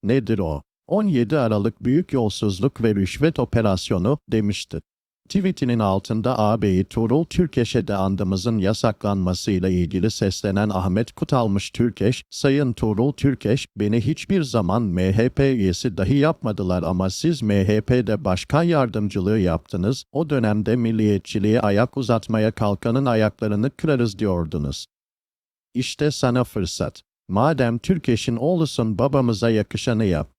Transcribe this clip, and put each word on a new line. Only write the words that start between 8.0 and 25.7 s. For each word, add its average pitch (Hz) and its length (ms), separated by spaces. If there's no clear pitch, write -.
yasaklanmasıyla 98 1120
ilgili 90 420
seslenen 101 580
Ahmet 95 420
Kutalmış 110 580
Türkeş, 117 600
"Sayın 139 440
Tuğrul 113 400
Türkeş, 131 600
beni 104 260
hiçbir 160 420
zaman 113 380
M 92 320
H 113 160
P 135 240
üyesi 95 440
dahi 95 180
yapmadılar 104 680
ama 92 260
siz 156 320
M 101 260
H 107 140
P'de 110 440
başkan 101 380
yardımcılığı 110 760
yaptınız, 90 720
o 151 180
dönemde 110 460
milliyetçiliğe 110 840
ayak 107 360
uzatmaya 113 540
kalkanın 113 540
ayaklarını 110 680
kırarız 120 480
diyordunuz. 82 680